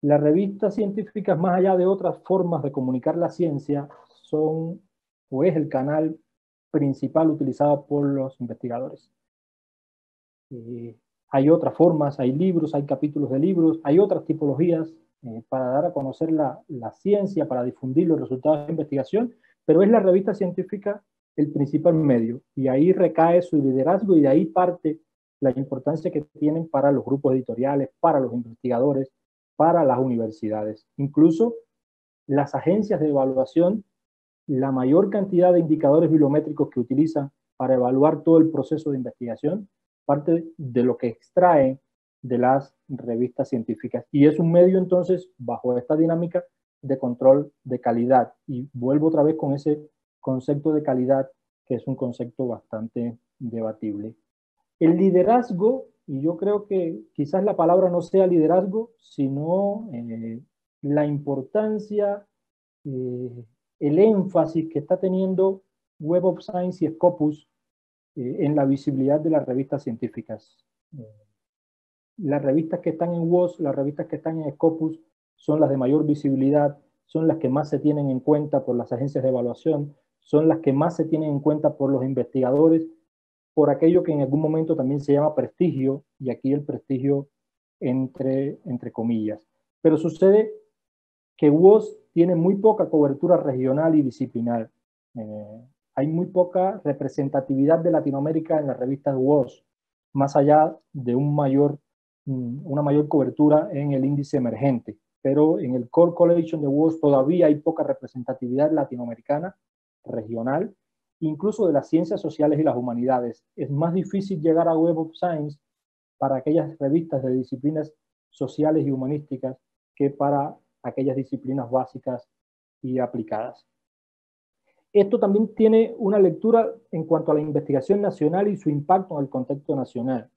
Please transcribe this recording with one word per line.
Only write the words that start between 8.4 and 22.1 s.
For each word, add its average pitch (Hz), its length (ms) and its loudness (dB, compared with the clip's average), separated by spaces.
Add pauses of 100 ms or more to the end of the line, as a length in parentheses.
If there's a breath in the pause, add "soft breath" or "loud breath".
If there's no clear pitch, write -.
investigadores. 120 720 -10 (1400)
Eh, 117 460 -14 (340)
hay 139 200 4
otras 165 240 2
formas, 151 460 2
hay 127 120 0
libros, 165 420 0
hay 143 100 -2
capítulos 143 460 -4
de 131 80 -2
libros, 160 440 2
hay 147 160 4
otras 190 260 2
tipologías, 160 720 -2 (280)
eh, 113 260 -14
para 131 180 -4
dar 139 200 -2
a 170 60 -4
conocer 139 380 -4
la, 151 380 -2
la 117 240 -10
ciencia, 196 560 0
para 123 160 -2
difundir 131 420 -2
los 156 140 2
resultados 147 460 -2
de 156 60 -6
investigación, 156 600 -4 (300 soft breath)
pero 165 180 6
es 202 60 6
la 226 120 6
revista 190 340 2
científica 196 680 -6 (340)
el 151 140 0
principal 151 440 2
medio, 123 480 2 (120)